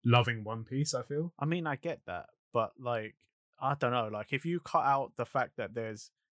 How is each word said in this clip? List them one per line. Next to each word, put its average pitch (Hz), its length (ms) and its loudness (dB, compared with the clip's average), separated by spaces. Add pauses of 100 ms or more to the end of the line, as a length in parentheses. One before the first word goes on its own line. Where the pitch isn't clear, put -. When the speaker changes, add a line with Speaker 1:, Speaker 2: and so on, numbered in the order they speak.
Speaker 1:
loving 120 380 6
One 113 220 -6
Piece, 139 300 0
I 123 80 -2
feel. 151 360 -4
Speaker 2:
I 143 60 -2
mean, 165 240 0
I 139 80 -2
get 165 300 -8
that, 87 200 -8 (260)
but, 110 280 2
like, 117 340 -4 (460)
I 139 140 0
don't 127 180 2
know. 117 160 0
Like, 107 240 -6
if 135 120 -2
you 170 140 -2
cut - 260 0
out 139 320 2
the 120 100 -2
fact - 320 -2
that 104 160 -6
there's 110 360 -6 (280)